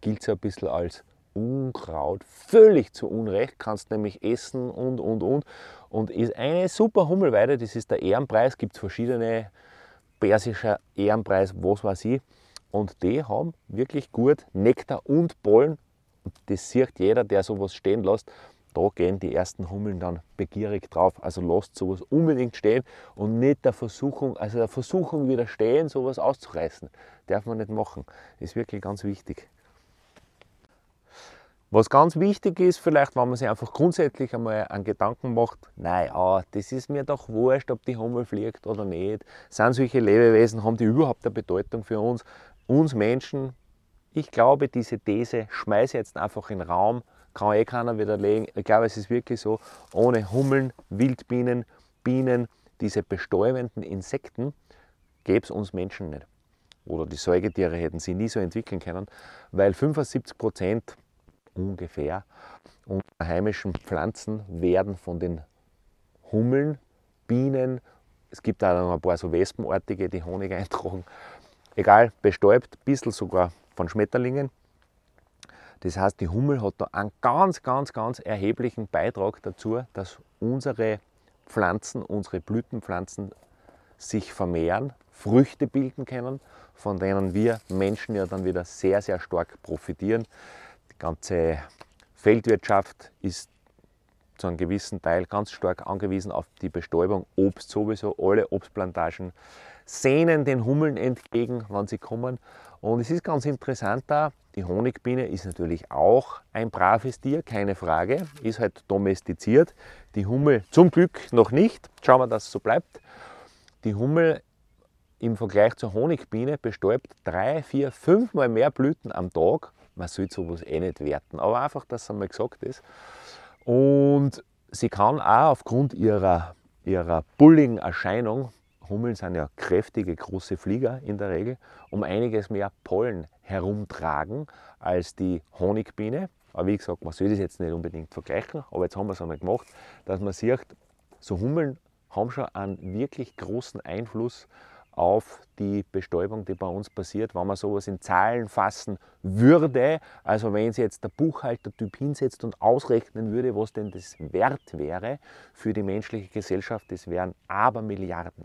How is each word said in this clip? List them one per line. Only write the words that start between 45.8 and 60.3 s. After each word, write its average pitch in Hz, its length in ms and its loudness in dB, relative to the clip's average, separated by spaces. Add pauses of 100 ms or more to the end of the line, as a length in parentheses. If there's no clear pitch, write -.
ich - 40 -6
jetzt 113 220 -6
einfach 104 340 -8
in 98 100 -6
den 82 80 -8
Raum, 104 340 0 (320)
kann 104 200 0
eh 110 100 4
keiner 120 340 -4
widerlegen. 104 560 0
Ich 98 100 -6
glaube, 113 220 4
es 107 100 -6
ist 104 140 -10
wirklich 120 300 -2
so, 110 200 -2 (320)
ohne 110 400 2
Hummeln, 135 400 2 (160)
Wildbienen, 123 760 -2 (380)
Bienen, 127 460 0 (320)
diese 104 220 -2
bestäubenden 113 800 -2
Insekten, 113 720 -8 (720)
gäb's - 260 0
uns 101 220 -6
Menschen 92 380 -8
nicht. 73 160 -14 (600)
Oder 80 200 -4
die 78 100 -10
Säugetiere 87 600 0
hätten 85 220 -6
sie 90 160 -6
nie 107 140 -4
so 107 120 -4
entwickeln 95 400 -6
können, 92 260 -10 (460)
weil 98 220 4
fünfundsiebzig - 640 -4